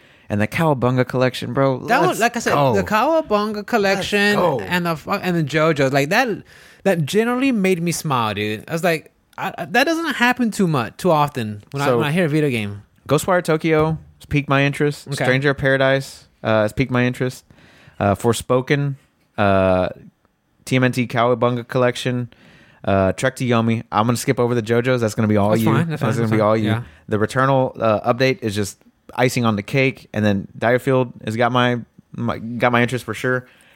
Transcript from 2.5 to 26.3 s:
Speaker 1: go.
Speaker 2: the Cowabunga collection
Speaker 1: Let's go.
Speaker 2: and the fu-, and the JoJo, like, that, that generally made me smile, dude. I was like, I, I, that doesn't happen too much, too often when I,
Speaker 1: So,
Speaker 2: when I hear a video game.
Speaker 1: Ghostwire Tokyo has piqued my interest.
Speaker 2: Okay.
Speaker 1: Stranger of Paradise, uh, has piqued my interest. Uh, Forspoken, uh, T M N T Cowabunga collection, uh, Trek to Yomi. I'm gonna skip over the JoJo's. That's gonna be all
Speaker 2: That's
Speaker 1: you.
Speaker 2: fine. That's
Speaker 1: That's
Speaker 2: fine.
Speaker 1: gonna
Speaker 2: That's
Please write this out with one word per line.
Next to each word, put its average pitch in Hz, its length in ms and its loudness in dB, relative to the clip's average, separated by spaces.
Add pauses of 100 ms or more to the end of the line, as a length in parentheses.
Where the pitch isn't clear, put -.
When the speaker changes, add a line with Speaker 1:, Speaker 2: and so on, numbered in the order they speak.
Speaker 1:
go. 135 200 2
Speaker 2:
the 98 80 2
Cowabunga 214 840 0
collection 202 720 0
Speaker 1:
Let's - 0 -
go. 170 240 2
Speaker 2:
and 175 280 -2
the 165 80 0
fu-, - 160 -10
and 185 260 -2
the 165 60 0
JoJo, 147 480 2
like, 143 180 0
that, 208 340 0 (400)
that 170 220 0
generally 240 460 0
made 190 300 0
me 170 100 -2
smile, 123 420 -2
dude. 104 340 -4
I - 60 -8
was 165 100 -4
like, 165 280 -2 (260)
I, - 200 -8
I, 139 80 -8
that 196 200 0
doesn't 330 300 -2
happen 240 360 0
too 190 160 0
much, 131 300 -2
too 185 140 0
often 123 600 -2
when 139 120 -6
I, - 20 0
Speaker 1:
So, 131 140 2
Speaker 2:
when 147 80 0
I 143 40 -2
hear 180 140 0
a 151 40 0
video 151 200 0
game. 101 320 -4 (260)
Speaker 1:
Ghostwire 175 360 0
Tokyo 160 560 0 (180)
has - 100 -20
piqued 143 220 -2
my 139 140 2
interest. 143 440 -2
Speaker 2:
Okay. 139 160 -8
Speaker 1:
Stranger 135 280 2
of 135 80 -4
Paradise, 135 680 0 (160)
uh, 110 200 2
has 107 100 -2
piqued 131 180 -2
my 123 140 2
interest. 127 400 -4 (540)
Uh, 101 160 2
Forspoken, 131 800 0 (420)
uh, 95 520 2 (760)
T - 100 -2
M 127 80 2
N 127 80 2
T 120 140 -2
Cowabunga 120 640 0
collection, 123 640 -2 (520)
uh, 98 300 2
Trek 131 240 -2
to 131 80 -4
Yomi. 113 460 0
I'm 107 160 2
gonna 120 100 2
skip 131 220 -2
over 120 160 0
the 120 80 0
JoJo's. 120 380 0
That's 107 120 0
gonna 113 140 0
be 107 100 4
all 101 140 2
Speaker 2:
That's 113 100 2
Speaker 1:
you. 113 60 0
Speaker 2:
fine. 135 200 2
That's 156 140 -6
Speaker 1:
That's - 0 -
Speaker 2:
fine. - 120 0
Speaker 1:
gonna 113 80 -2
Speaker 2:
That's 110 100 0